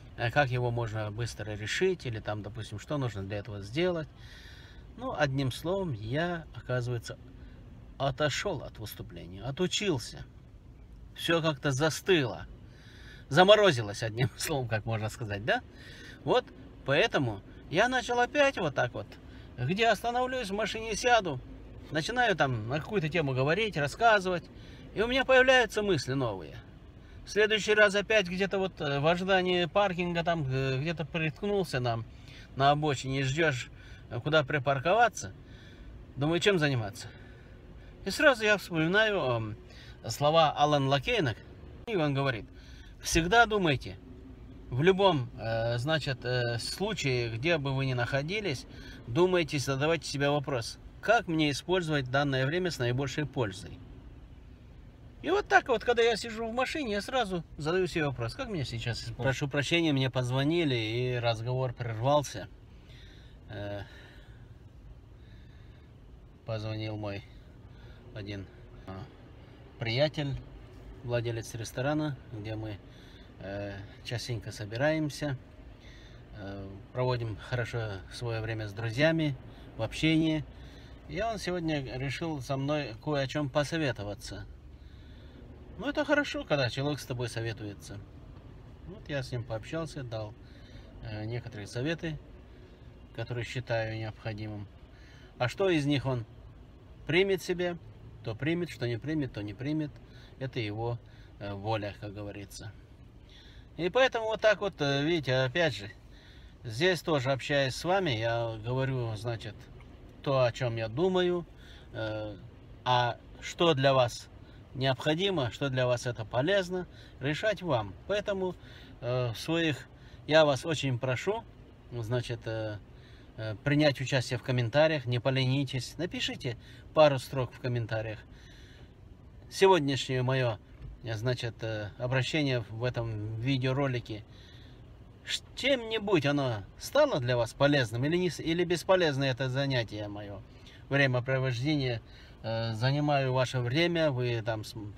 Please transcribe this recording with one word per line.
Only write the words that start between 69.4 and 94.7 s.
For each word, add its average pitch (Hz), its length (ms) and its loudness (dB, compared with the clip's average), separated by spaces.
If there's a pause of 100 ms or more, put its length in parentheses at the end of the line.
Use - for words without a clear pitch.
приятель, 135 560 0 (680)
владелец 117 520 -2
ресторана, 139 600 -2 (160)
где 110 240 -8
мы, 107 220 -8 (640)
э, 101 360 -8 (280)
частенько 113 480 -4
собираемся, 143 840 0 (1000)
э, 98 320 -10 (240)
проводим 120 460 -2 (120)
хорошо 113 520 -4 (100)
своё 113 300 -4
время 110 260 -4
с 101 60 -10
друзьями, 139 640 2 (420)
в - 40 -6
общении. 156 640 2 (640)
И 160 120 -6
он 220 180 -4
сегодня 165 420 -2 (160)
решил 139 440 -4
со 135 140 -2
мной 139 380 0 (100)
кое 147 200 2
о 131 40 0
чём 147 220 -2
посоветоваться. 117 960 -2 (1300)
Ну, 220 100 -4
это 294 160 0
хорошо, 294 380 2
когда 139 260 2
человек 139 300 -2
с - 60 -12
тобой 123 240 -4
советуется. 107 680 -8 (880)
Вот 190 220 -14
я 143 140 -4
с - 80 -10
ним 123 120 -4
пообщался, 147 600 -8
дал, 110 300 -8 (680)
э, 107 240 -8
некоторые 117 420 -8
советы, 156 520 -4 (960)
которые 120 280 -6
считаю 113 540 -2
необходимым. 107 720 -8 (720)